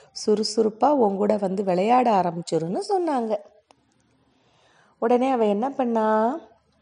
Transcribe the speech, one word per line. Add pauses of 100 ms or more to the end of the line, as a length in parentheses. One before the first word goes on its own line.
(260)
சுறுசுறுப்பா
உன்
கூட
வந்து
விளையாட
ஆரம்பிச்சிருன்னு"
சொன்னாங்க. (1600)
உடனே
அவ
என்ன
பண்ணா? (420)